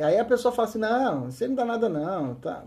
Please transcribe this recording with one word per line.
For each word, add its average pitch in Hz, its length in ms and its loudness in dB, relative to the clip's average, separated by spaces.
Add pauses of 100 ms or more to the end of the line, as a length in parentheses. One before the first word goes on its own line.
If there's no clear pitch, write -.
aí 170 160 4
a 226 60 2
pessoa 247 280 2
fala 226 140 2
assim, 220 120 -6
"Não, 214 520 0
você 233 160 -4
não 269 80 0
dá 254 100 0
nada 226 240 0
não", 151 460 -2
tá, 170 320 -10